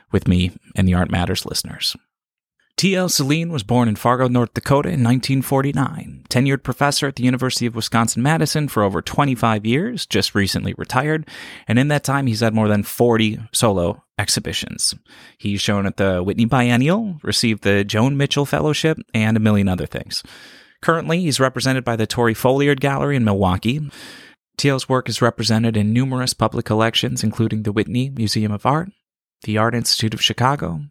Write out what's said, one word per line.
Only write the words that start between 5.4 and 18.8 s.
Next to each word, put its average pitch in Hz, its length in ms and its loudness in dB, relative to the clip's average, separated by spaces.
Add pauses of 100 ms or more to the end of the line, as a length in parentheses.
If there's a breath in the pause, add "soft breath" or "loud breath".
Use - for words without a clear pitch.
forty-nine, 139 880 -2
tenured 139 340 2
professor 143 440 0
at 135 100 -6
the 120 60 -4
University 127 420 0
of 117 100 -2
Wisconsin-Madison 135 920 0
for 107 140 0
over 95 180 0
twenty-five 117 640 0
years, 170 400 -2
just - 300 -2
recently 95 420 0
retired, 151 500 -2 (400 loud breath)
and 113 120 2
in 143 100 4
that 143 160 0
time 139 220 0
he's 110 140 0
had 113 120 2
more 110 160 2
than 104 140 2
forty 110 560 2 (120)
solo 92 540 0 (140)
exhibitions. - 760 -4 (440 loud breath)
He's 101 240 -4
shown 101 240 0
at 92 100 -4
the 95 260 2
Whitney 101 220 0
Biennial, 139 800 2
received 104 400 0
the 101 200 4
Joan 113 360 2
Mitchell 143 260 0
Fellowship, 151 540 0 (160)